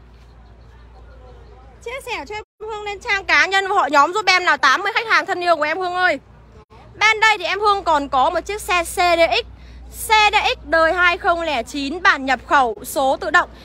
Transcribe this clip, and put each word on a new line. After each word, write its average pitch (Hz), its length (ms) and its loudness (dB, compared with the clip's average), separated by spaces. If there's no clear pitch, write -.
Chia 508 200 -10
sẻ 370 220 -8
cho 415 80 -10
em 440 80 -10
Hương 427 240 -10
lên 403 160 -10
trang 403 260 -4
cá 311 200 2
nhân 392 220 -2
và 403 80 -2
hội 285 160 0
nhóm 294 220 4
giúp 415 120 -4
em 370 200 2
nào, 311 120 2
tám 285 240 2
mươi 415 140 -4
khách 466 120 -2
hàng 339 180 2
thân 359 180 -4
yêu 349 120 2
của 294 80 -2
em 311 140 -2
Hương 359 180 -4
ơi. 359 240 0
Bên 427 200 2
đây 427 180 4
thì 359 60 -10
em 359 160 -4
Hương 403 240 0
còn 285 260 0
có 269 200 2
một 339 100 -2
chiếc 330 220 -8
xe 359 220 -2
C - 120 -12
D 349 260 2
X. - 20 -20
C - 20 -4
D 427 260 4
X - 100 -8
đời 320 280 2
hai 359 240 2
không 339 240 0
lẻ 285 220 -4
chín, 285 380 -8
bản 320 240 2
nhập 262 220 0
khẩu, 254 360 2
số 277 340 -2
tự 349 120 -8
động, 330 200 2